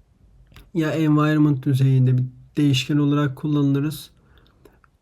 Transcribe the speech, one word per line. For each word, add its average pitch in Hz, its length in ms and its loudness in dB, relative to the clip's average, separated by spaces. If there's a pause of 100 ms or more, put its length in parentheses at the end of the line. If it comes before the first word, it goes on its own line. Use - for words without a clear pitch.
(720)
ya 156 180 -2
environment 151 720 2
düzeyinde 131 520 2
bir 127 80 -2 (320)
değişken 147 400 0
olarak 147 380 0
kullanırız 147 760 -4 (920)